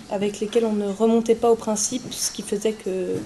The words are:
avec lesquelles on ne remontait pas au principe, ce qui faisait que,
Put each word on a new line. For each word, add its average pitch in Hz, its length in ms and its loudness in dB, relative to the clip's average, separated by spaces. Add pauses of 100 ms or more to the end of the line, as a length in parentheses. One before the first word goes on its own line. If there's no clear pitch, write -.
(120)
avec 208 280 -2
lesquelles 220 260 2
on 214 80 2
ne 208 140 0
remontait 226 460 4
pas 233 160 2
au 226 60 6
principe, 220 560 -2
ce - 180 -4
qui - 140 -10
faisait 214 300 -2
que, 185 520 -4